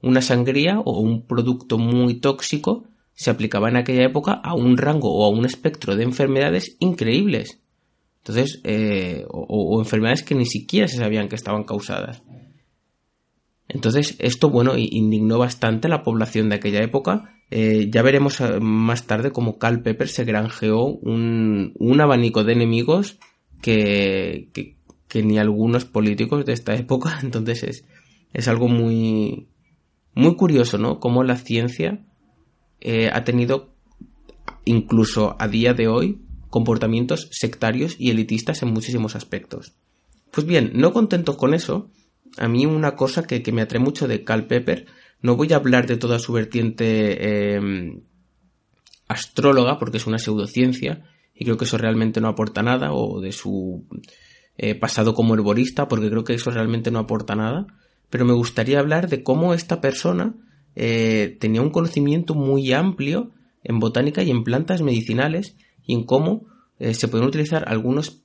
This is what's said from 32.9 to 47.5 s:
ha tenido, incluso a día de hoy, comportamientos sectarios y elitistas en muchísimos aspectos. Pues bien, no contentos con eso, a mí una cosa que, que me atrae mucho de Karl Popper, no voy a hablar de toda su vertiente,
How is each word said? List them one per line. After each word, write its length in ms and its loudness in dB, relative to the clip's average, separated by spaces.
ha 120 -2
tenido, 500 0
incluso 760 2
a 100 -2
día 240 2
de 160 2
hoy, 320 0
comportamientos 800 0
sectarios 680 -4
y 120 0
elitistas 520 -2
en 120 -2
muchísimos 420 -4
aspectos. 580 -12
Pues 160 -4
bien, 280 2
no 180 4
contentos 460 0
con 160 2
eso, 360 -4
a 100 -2
mí 180 2
una 280 0
cosa 320 -2
que, 160 -4
que 100 -4
me 100 0
atrae 180 -2
mucho 280 0
de 160 -2
Karl 220 -2
Popper, 400 -2
no 160 2
voy 160 2
a 40 6
hablar 300 2
de 100 -2
toda 220 -2
su 140 -6
vertiente, 1200 0